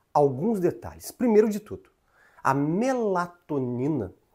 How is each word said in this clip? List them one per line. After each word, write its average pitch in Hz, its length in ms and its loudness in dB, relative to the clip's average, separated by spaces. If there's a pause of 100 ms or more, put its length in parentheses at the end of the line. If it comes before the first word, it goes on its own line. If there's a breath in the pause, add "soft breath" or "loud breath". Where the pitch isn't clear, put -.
(160)
alguns 147 440 2
detalhes. 95 500 -4
Primeiro 214 400 4
de 202 100 -4
tudo, - 300 -16 (540 soft breath)
a 135 100 2
melatonina 151 1600 -2 (220)